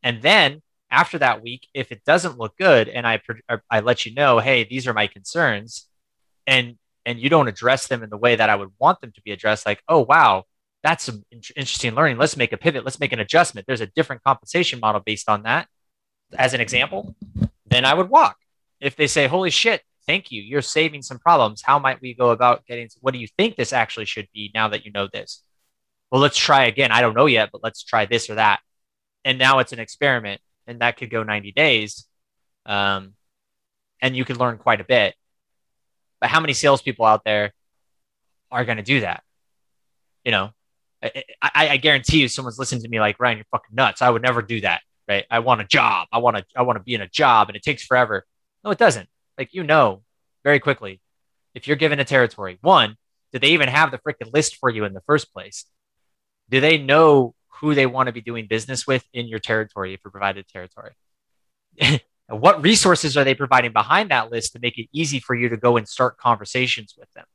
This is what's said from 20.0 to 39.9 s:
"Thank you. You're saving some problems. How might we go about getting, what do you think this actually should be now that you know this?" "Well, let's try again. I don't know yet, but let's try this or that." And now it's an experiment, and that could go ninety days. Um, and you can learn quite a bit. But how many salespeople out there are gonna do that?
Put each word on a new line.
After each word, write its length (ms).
"Thank 240
you. 100
You're 200
saving 400
some 180
problems. 440
How 160
might 220
we 120
go 180
about 340
getting, 240
what 120
do 60
you 80
think 180
this 180
actually 320
should 280
be 200
now 160
that 160
you 60
know 200
this?" 320
"Well, 120
let's 160
try 280
again. 260
I 100
don't 140
know 100
yet, 260
but 120
let's 200
try 220
this 240
or 60
that." 260
And 120
now 220
it's 140
an 60
experiment, 640
and 140
that 180
could 120
go 140
ninety 280
days. 560
Um, 480
and 140
you 100
can 120
learn 200
quite 240
a 20
bit. 320
But 100
how 100
many 140
salespeople 520
out 180
there 300
are 160
gonna 180
do 180
that? 220